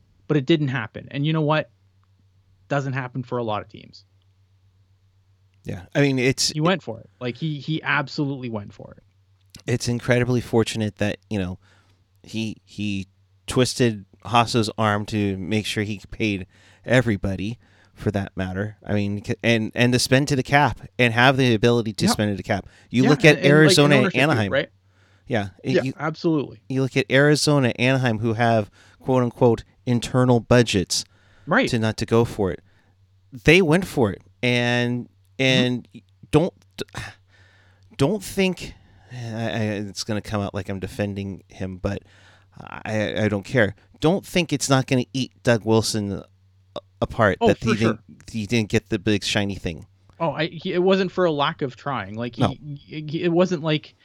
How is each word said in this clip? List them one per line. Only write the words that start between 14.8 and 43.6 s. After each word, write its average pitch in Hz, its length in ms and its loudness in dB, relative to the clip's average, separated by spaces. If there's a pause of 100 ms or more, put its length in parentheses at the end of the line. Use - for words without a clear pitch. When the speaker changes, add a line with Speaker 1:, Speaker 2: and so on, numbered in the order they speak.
Speaker 2:
to 101 300 -2
make 95 300 -4
sure - 180 -4
he 98 160 -8 (100)
paid 101 360 -4 (400)
everybody, 107 720 0 (360)
for - 160 -4
that 98 260 -6
matter. 95 480 -6
I - 80 -6
mean, 101 320 -4
c-, 120 200 -6
and, 113 280 0
and 120 200 2
to 123 80 2
spend 135 260 2
to 147 100 -2
the 127 60 -2
cap 139 380 2 (180)
and 120 160 2
have 127 220 4
the 127 180 4
ability 113 380 2
to 165 140 -2
Speaker 1:
Yep. 220 60 4
Speaker 2:
spend 104 200 0
to 98 40 -4
the 92 60 -10
cap. 104 240 -4 (240)
You 123 140 4
Speaker 1:
Yeah, 131 60 4
Speaker 2:
look 147 140 4
at 151 120 8
Speaker 1:
and, - 20 -10
and, - 60 -4
like, 143 80 6
Speaker 2:
Arizona 151 320 6
Speaker 1:
an 147 80 6
Speaker 2:
and 139 80 6
Speaker 1:
ownership - 140 0
group, 127 100 2
Speaker 2:
Anaheim. 113 280 0
Speaker 1:
right? 147 160 -2 (600)
Speaker 2:
Yeah. 104 200 -2 (140)
It, 127 140 -4
Speaker 1:
Yeah, 147 60 2
Speaker 2:
you, 131 140 -4
Speaker 1:
absolutely. 156 720 -4
Speaker 2:
you 131 140 -2
look 131 140 -2
at 135 120 0
Arizona, 143 600 4 (100)
Anaheim, 127 400 0
who 113 140 -2
have 113 360 2 (320)
quote 127 220 2
unquote 117 400 2 (240)
internal 123 540 2
budgets 110 640 2 (420)
Speaker 1:
Right. 190 220 2
Speaker 2:
to 120 100 0
not 110 200 -2
to 117 80 -4
go 117 180 4
for 101 260 -2
it. - 100 -8 (720)
They 160 300 6
went 175 240 2
for 113 240 2
it, - 120 -10 (200)
and, 120 640 0 (300)
and 127 460 2 (100)
Speaker 1:
Mm-hmm. 120 40 -20 (340)
Speaker 2:
don't, 143 220 2 (1400)
don't 196 280 0
think, - 500 -4 (380)
I, 123 40 -14 (340)
I, 95 80 -4 (280)
it's 98 160 -12
gonna 104 180 -4
come 107 200 -4
out 101 120 -4
like 98 160 -8
I'm 95 120 -6
defending 98 680 -6
him, 95 280 -10
but 98 260 -6 (580)
I, 107 640 -4
I 104 40 2
don't 101 160 -2
care. 104 320 0 (240)